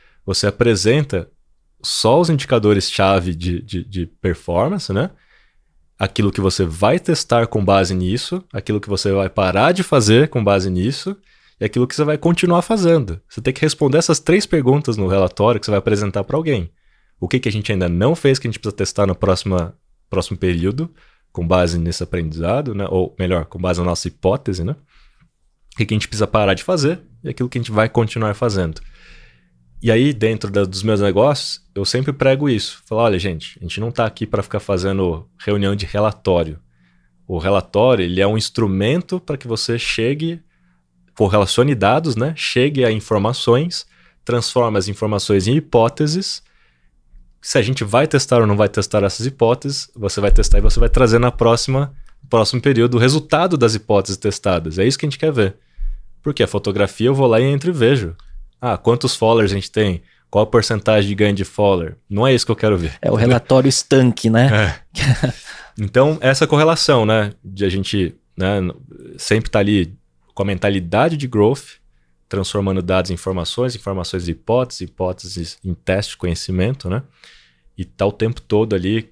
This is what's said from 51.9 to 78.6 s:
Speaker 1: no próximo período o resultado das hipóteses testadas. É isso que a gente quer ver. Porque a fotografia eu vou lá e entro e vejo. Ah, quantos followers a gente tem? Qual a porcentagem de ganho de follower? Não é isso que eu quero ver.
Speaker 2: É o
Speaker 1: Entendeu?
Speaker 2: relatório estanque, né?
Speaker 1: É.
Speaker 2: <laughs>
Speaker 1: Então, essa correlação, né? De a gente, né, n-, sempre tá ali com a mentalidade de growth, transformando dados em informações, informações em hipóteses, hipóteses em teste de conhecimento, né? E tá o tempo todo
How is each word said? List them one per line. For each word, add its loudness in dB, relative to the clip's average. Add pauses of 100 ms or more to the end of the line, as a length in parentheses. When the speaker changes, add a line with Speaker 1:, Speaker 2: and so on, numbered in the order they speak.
Speaker 1:
no -20
próximo 2
período 4
o 4
resultado 2
das 2
hipóteses 0
testadas. -2
É 2
isso 0
que -8
a -2
gente -8
quer 0
ver. 0 (640)
Porque -2
a 0
fotografia -2
eu 2
vou 2
lá 4
e 2
entro 0
e 0
vejo. 0 (420)
Ah, -2
quantos 0
followers 2
a -2
gente -6
tem? 0 (280)
Qual 2
a 0
porcentagem 2
de -4
ganho 2
de -4
follower? 0 (100)
Não 0
é 4
isso 0
que -2
eu -2
quero 2
ver. -4
Speaker 2:
É 0
o 0
Speaker 1:
Entendeu? 2
Speaker 2:
relatório 4
estanque, 2
né? 2 (140)
Speaker 1:
É. 0
Speaker 2:
<laughs> -20 (220)
Speaker 1:
Então, 2
essa 2
correlação, 4
né? 2 (120)
De -6
a 2
gente, -2 (220)
né, -2
n-, -4 (460)
sempre -2
tá 2
ali 2 (400)
com -4
a -6
mentalidade 0
de -6
growth, 0 (480)
transformando -2
dados 0
em -6
informações, -6
informações -8
em -2
hipóteses, -4
hipóteses -8
em -4
teste -4
de -18
conhecimento, -4
né? -4 (760)
E -8
tá -4
o -2
tempo -4
todo 0